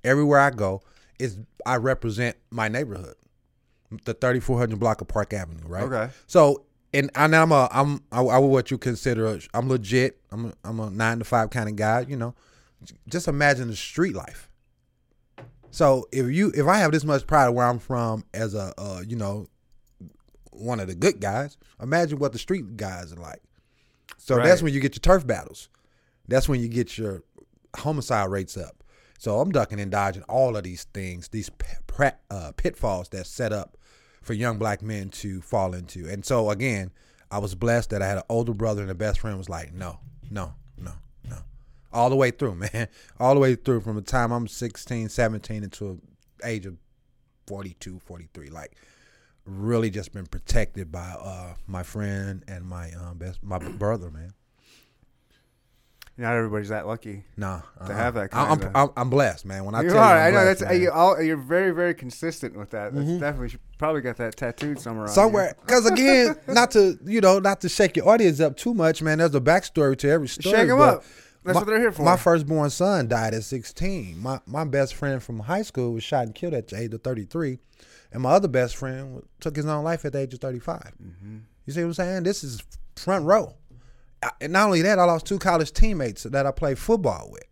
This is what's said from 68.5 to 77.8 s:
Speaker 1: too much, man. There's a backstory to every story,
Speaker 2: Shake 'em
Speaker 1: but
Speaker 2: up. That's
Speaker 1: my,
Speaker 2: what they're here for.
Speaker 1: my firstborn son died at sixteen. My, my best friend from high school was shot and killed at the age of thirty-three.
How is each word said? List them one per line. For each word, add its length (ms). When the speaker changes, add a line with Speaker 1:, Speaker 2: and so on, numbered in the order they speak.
Speaker 1:
too 160
much, 300
man. 160
There's 160
a 80
backstory 560
to 100
every 200
story, 280
Speaker 2:
Shake 140
'em 80
Speaker 1:
but 180
Speaker 2:
up. 80
That's 100
Speaker 1:
my, 60
Speaker 2:
what 60
they're 140
here 120
for. 100
Speaker 1:
my 140
firstborn 540
son 380
died 260
at 100
sixteen. 760
My, 260
my 180
best 300
friend 280
from 180
high 220
school 300
was 100
shot 220
and 100
killed 200
at 140
the 120
age 140
of 80
thirty-three. 560